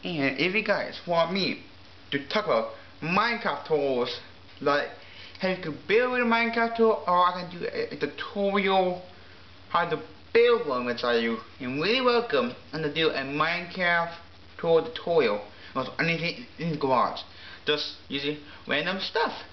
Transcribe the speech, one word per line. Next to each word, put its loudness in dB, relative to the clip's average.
and 0
if 2
you 2
guys -2
want 2
me -2
to -2
talk 0
about 2
Minecraft 0
tools, 0
like 2
how 0
you -2
can -6
build 4
a 4
Minecraft 2
tool, 4
or 4
I 0
can -10
do -6
a, -6
a -12
tutorial 0
how 2
to 0
build 6
one, -2
which -2
I 4
do, 0
and -4
really 2
welcome, 2
and -4
to -2
do 2
a -2
Minecraft 0
tool 4
tutorial, 0
or -2
anything -2
in -2
the -2
garage, 2
just -2
using -4
random -2
stuff. -2